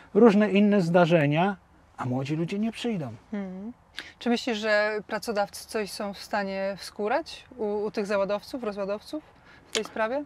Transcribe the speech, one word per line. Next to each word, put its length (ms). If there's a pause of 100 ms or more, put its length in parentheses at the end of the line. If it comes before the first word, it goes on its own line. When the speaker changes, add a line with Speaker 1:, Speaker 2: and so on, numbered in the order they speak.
(140)
Speaker 1:
różne 360
inne 300
zdarzenia, 760 (400)
a 80
młodzi 320
ludzie 220
nie 140
przyjdą. 400 (180)
Speaker 2:
Hmm. 420 (460)
Czy 100
myślisz, 300
że 480
pracodawcy 640
coś 220
są 240
w 40
stanie 600
wskórać 640 (120)
u, 80 (200)
u 60
tych 160
zawodowców, 580
rozładowców 580 (480)
w 40
tej 100
sprawie? 420